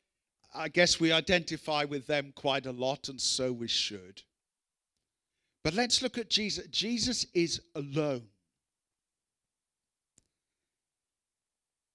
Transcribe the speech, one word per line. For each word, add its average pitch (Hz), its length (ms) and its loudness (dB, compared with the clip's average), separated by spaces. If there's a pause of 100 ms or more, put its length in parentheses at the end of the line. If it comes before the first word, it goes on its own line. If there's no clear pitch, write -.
(540)
I 156 160 -6
guess 175 300 4
we 165 120 4
identify 160 720 2
with 143 240 -4
them 139 280 0
quite 139 300 0
a 131 60 -6
lot, 127 380 -2
and 131 120 -10
so 127 300 0
we 117 160 -6
should. 98 560 -4 (1400)
But 160 100 0
let's 233 280 2
look 247 160 -4
at 226 120 -6
Jesus. 180 380 0
Jesus 226 640 -2
is 170 280 0 (140)
alone. 143 480 -2 (3750)